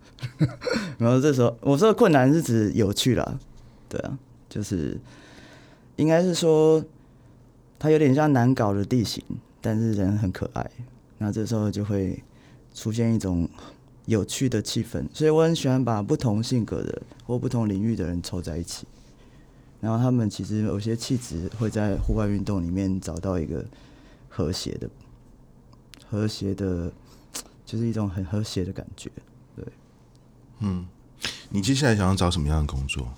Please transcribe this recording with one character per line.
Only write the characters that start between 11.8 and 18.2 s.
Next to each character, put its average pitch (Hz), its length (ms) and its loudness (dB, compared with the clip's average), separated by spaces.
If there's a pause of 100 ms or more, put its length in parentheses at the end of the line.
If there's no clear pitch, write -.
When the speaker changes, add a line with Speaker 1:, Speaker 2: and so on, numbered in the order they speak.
Speaker 1:
会 98 360 -2 (520)
出 - 180 -6
现 113 240 2
一 110 40 2
种 87 300 0 (580)
有 107 180 2
趣 - 240 -2
的 117 120 0
气 - 220 -4
氛， - 300 -6
所 156 140 0
以 156 40 6
我 160 140 6
很 165 100 2
喜 143 140 -2
欢 131 160 2
把 113 180 0
不 135 140 0
同 110 260 0
性 120 220 0
格 64 180 -4
的 - 200 -8 (240)
或 123 120 -2
不 120 100 -4
同 113 200 0
领 98 140 0
域 113 120 0
的 95 120 -2
人 87 160 -2